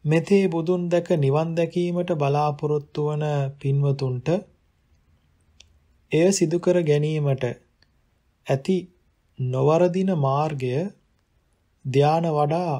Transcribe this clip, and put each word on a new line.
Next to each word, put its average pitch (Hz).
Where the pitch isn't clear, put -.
මෙතේ 165
බුදුන් 170
දැක 175
නිවන් 147
දැකීමට 175
බලාපොරොත්තු 147
වන 151
පින්වතුන්ට 139
එය 160
සිදු 170
කර 180
ගැනීමට 147
ඇති 143
නොවරදින 165
මාර්ගය 139
ධ්‍යාන 147
වඩා 156